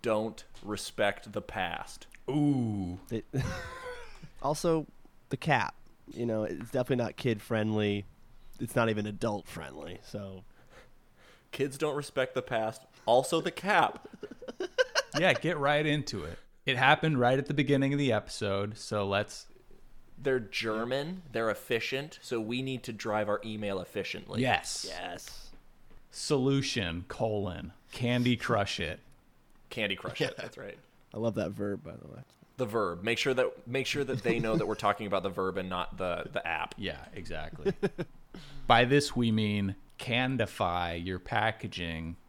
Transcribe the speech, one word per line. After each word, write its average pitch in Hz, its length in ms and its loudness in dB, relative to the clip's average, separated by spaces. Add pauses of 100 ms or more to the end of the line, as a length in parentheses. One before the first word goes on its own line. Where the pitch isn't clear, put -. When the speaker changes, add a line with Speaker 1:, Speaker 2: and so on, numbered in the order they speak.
Speaker 1:
don't 110 420 0 (200)
respect 101 720 -2
the 107 80 -2
past. - 640 -6 (240)
Speaker 2:
Ooh. 117 680 2 (120)
Speaker 3:
It, 113 240 -4
<laughs> 135 80 0 (1000)
also, 156 440 2 (420)
the 131 80 -2
cap. 135 380 2 (400)
You 120 100 -4
know, 110 200 2
it's - 260 -6
definitely 127 340 2
not - 140 -6
kid-friendly. 107 880 0 (520)
It's 120 160 -6
not 117 140 4
even 104 180 0
adult-friendly, 90 960 -6
so 95 420 -10 (1080)
Speaker 1:
Kids 135 260 -2
don't 151 180 0
respect 135 380 -2
the 127 80 0
past. 110 400 -2 (240)
Also 135 340 6
the 170 100 -2
cap. - 580 2 (520)
<laughs> 349 80 -4 (500)
Speaker 2:
Yeah, 180 140 6
get 165 260 2
right 147 260 4
into 147 380 0
it. 80 160 -8 (280)
It 131 100 2
happened 143 420 6
right 123 180 6
at 139 100 0
the 156 80 -2
beginning 135 380 4
of 143 60 2
the 139 140 4
episode, 104 680 0
so 104 300 -2
let's 101 380 0 (680)
Speaker 1:
They're 131 220 2
German, 120 840 -2 (100)
they're 113 180 2
efficient, 131 720 -2
so 117 180 -2
we 120 220 -2
need 131 220 -4
to 117 80 -8
drive 107 360 0
our 104 160 2
email 107 360 -2
efficiently. 92 600 -4
Speaker 2:
Yes. 120 480 0
Speaker 3:
Yes. - 600 -10 (640)
Speaker 2:
Solution, 127 960 0
colon, 101 640 -2 (180)
Candy 123 460 2
Crush 104 420 0
it. 78 220 -4 (680)
Speaker 1:
Candy 101 280 0
Crush - 240 -6
Speaker 3:
Yeah. - 80 2
Speaker 1:
it, - 80 -6
that's - 200 -12
right. - 220 -12 (340)
Speaker 3:
I 110 60 -8
love 113 160 0
that 92 160 0
verb, 101 320 -4
by - 140 -12
the - 100 -16
way. - 140 -16 (380)
Speaker 1:
The 127 80 0
verb. 98 360 0
Make 113 160 2
sure 135 160 2
that, - 320 0
make 127 220 0
sure 143 160 0
that 127 180 -4
they 117 160 2
know 110 180 2
that 110 100 2
we're 107 100 0
talking 104 320 2
about 95 160 2
the 98 60 0
verb 95 260 0
and 92 120 -2
not 90 300 -2
the, 87 340 -2
the - 140 -2
app. 82 320 -2
Speaker 2:
Yeah, 92 200 -4 (160)
exactly. 82 580 -4 (480)
<laughs> - 480 -12
By 120 160 10
this, 139 320 4
we 117 160 4
mean 104 420 2 (260)
Candify 101 1040 0
your 92 140 -2
packaging 87 960 -2 (120)